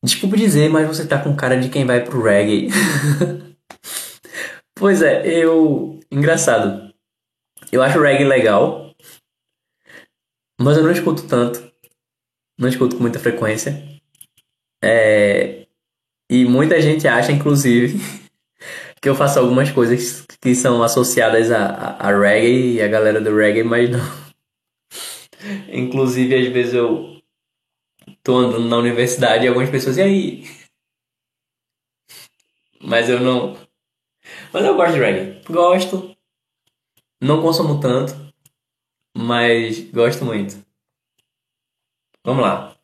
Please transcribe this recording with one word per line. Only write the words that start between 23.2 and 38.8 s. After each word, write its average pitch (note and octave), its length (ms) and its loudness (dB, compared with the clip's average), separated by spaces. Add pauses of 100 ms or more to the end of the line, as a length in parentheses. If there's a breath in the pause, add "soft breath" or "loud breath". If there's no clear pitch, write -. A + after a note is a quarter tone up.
do G#2+ 160 0
reggae, G#2+ 260 2
mas A#2+ 280 0
não. - 380 -6 (1400 loud breath)
Inclusive, B2+ 600 0
às B2+ 180 2
vezes B2 220 -2
eu - 460 -2 (1040)
tô B2+ 140 0
andando A#2+ 320 0
na A#2 80 0
universidade A#2+ 680 0
e B2 40 2
algumas B2+ 220 0
pessoas, C3 260 -4
"E F#3 60 2
aí?" G3 420 0 (2250 loud breath)
Mas A#2 280 0
eu B2 120 0
não, B2+ 360 -2 (960 loud breath)
mas G3 120 -2
eu G3 100 2
gosto E3+ 200 2
de C#3+ 60 0
reggae. G2+ 480 -4
Gosto. F3+ 680 0 (1040)
Não D3+ 220 0
consumo D#3+ 380 -2
tanto, C3 340 -2 (1000)